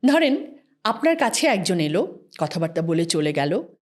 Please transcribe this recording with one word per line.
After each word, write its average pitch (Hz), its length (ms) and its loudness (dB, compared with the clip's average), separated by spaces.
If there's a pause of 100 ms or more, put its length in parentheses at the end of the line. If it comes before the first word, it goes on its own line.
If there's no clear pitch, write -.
ধরেন, 285 300 4 (480)
আপনার 285 320 2
কাছে 277 300 0
একজন 185 340 0
এলো, 156 380 -2 (200)
কথাবার্তা 165 440 -2
বলে 165 220 0
চলে 151 280 -2
গেল 147 300 -2 (240)